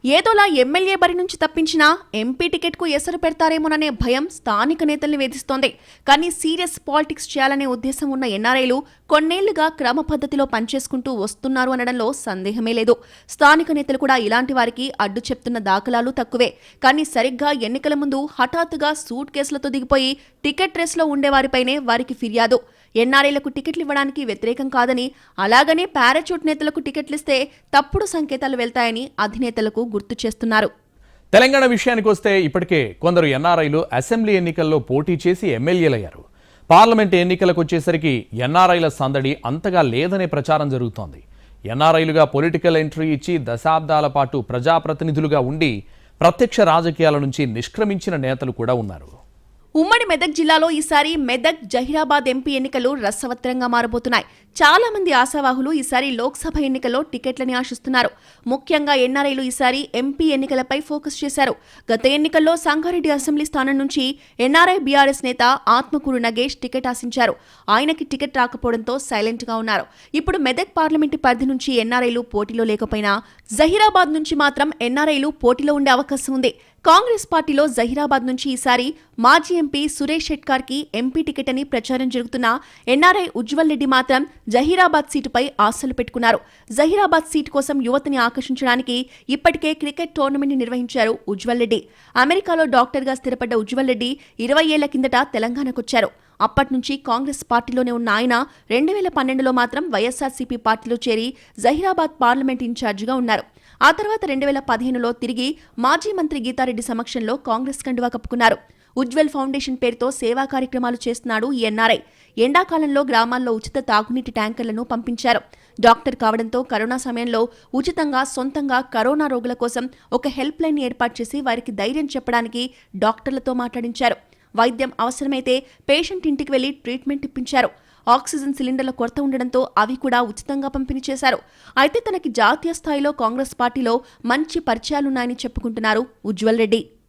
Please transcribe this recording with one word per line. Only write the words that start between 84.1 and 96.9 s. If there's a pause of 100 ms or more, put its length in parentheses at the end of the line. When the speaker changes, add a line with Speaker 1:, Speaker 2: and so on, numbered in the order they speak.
Speaker 1:
జహీరాబాద్
సీటుపై
ఆశలు
పెట్టుకున్నారు. (320)
జహీరాబాద్
సీటు
కోసం
యువతని
ఆకర్షించడానికి (240)
ఇప్పటికే
క్రికెట్
టోర్నమెంట్
నిర్వహించారు
ఉజ్వల్
రెడ్డి. (280)
అమెరికాలో
డాక్టర్గా
స్థిరపడ్డ
ఉజ్వల్
రెడ్డి (220)
ఇరవై
ఏళ్ల
కిందట
తెలంగాణకొచ్చారు. (320)
అప్పట్నుంచి